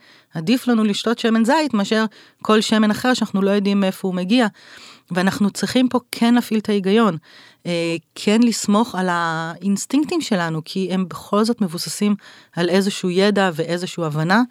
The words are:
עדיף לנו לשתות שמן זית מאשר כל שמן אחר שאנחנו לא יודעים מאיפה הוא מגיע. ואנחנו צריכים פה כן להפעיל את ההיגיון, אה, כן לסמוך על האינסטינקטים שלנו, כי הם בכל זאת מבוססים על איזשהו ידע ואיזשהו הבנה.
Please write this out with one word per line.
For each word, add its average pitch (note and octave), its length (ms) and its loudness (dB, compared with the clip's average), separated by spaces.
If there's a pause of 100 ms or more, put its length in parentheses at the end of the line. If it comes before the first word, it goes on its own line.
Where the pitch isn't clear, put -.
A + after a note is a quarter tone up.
(340)
עדיף G#3+ 340 -2
לנו A3 160 2
לשתות G#3+ 340 -2
שמן A3+ 260 2
זית C#4+ 300 2
מאשר G#3+ 300 0 (380)
כל G#3+ 180 4
שמן G#3+ 300 2
אחר B3+ 240 0
שאנחנו G3 280 -2
לא G3 80 2
יודעים G3+ 300 2
מאיפה F#3+ 280 -2
הוא F3+ 60 -4
מגיע. G3+ 320 2 (640)
ואנחנו F#3 400 0
צריכים B3+ 380 0
פה B3 100 0 (140)
כן A#3 220 2
להפעיל A3 260 0
את - 80 -8
ההיגיון, G3+ 480 2 (500)
אה, E3+ 300 -2 (180)
כן G#3+ 280 2
לסמוך G#3+ 520 0
על F#3 160 -2
האינסטינקטים F3 1120 -2
שלנו, E3+ 440 -2
כי F#3+ 280 -6
הם F#3 160 -2
בכל G3+ 360 -2
זאת A#3 160 -2
מבוססים G3 540 -2 (420)
על E3+ 120 0
איזשהו F#3+ 420 0
ידע F#3+ 440 2
ואיזשהו E3+ 500 -4
הבנה. D#3+ 460 2